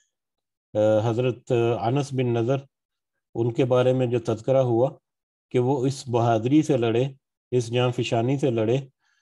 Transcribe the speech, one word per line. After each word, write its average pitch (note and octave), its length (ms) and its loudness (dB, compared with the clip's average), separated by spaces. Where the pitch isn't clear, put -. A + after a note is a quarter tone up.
अ, G#2+ 40 -2
हज़रत A2+ 760 0
अनस C3 320 -2
बिन B2 240 -2
नज़र, C3+ 280 -2
उनके A#2 300 0
बारे B2 280 2
में B2+ 180 0
जो B2 80 0
तज़करा A#2 420 0
हुआ B2 380 0
कि C3 60 0
वो B2+ 280 0
इस C3+ 220 -6
बहादुरी A#2 540 2
से D3 140 0
लड़े, A#2+ 400 0
इस A#2 180 -2
जांफिशानी B2 680 0
से C#3 120 -2
लड़े A#2 400 -2